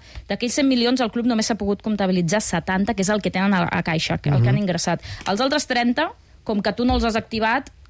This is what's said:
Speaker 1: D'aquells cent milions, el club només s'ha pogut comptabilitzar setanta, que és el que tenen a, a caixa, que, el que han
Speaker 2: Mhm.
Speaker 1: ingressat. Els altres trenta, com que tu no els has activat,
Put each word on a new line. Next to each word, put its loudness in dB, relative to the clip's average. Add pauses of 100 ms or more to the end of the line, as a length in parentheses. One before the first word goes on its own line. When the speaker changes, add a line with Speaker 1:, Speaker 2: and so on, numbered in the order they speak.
(300)
Speaker 1:
D'aquells -2
cent 2
milions, 2
el 0
club -2
només 2
s'ha 0
pogut -2
comptabilitzar 0
setanta, 0
que -2
és 0
el 0
que -2
tenen 0
a, 2
a -2
caixa, -2
que, -2
el 4
que 4
han 4
Speaker 2:
Mhm. 0
Speaker 1:
ingressat. -2 (260)
Els 0
altres 0
trenta, 0 (320)
com -2
que 0
tu -2
no 4
els 2
has 0
activat, -2 (200)